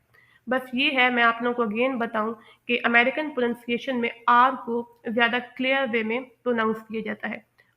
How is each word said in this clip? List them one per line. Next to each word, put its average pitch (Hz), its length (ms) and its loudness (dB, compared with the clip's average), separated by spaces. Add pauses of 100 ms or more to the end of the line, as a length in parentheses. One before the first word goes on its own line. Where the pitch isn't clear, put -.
(480)
बस 262 260 -2
ये 269 160 0
है, 254 200 2
मैं 240 120 2
आप 233 200 4
लोगों 240 240 0
को 208 60 -4
again 247 280 0
बताऊं 220 320 -4 (360)
कि 240 80 2
अमेरिकन 247 540 2
प्रोनाउंसिएशन 240 680 -4
में 233 140 -2 (180)
आर 247 260 6
को 233 540 -8
ज़्यादा 233 300 2
क्लियर 262 480 0
वे 226 180 0
में 233 200 -4
प्रोनाउंस 220 580 -2
किया 220 200 -8
जाता 214 260 -8
है 220 180 -10 (300)